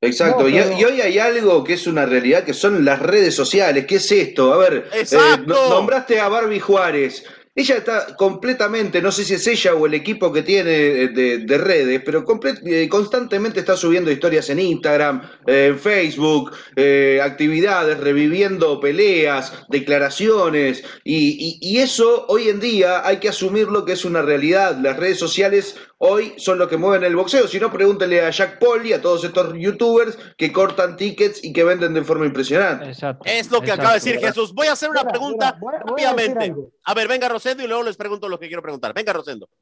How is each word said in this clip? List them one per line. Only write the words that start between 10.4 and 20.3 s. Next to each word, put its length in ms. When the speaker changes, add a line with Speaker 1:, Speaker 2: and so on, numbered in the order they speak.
Speaker 1:
tiene, 260
eh, 380
de, 300
de 200
redes, 460
pero 200
comple-, 400
eh, 240
constantemente 680
está 180
subiendo 360
historias 380
en 100
Instagram, 640
eh, 260
en 100
Facebook, 720
eh, 440
actividades, 760
reviviendo 800
peleas, 760
declaraciones, 1160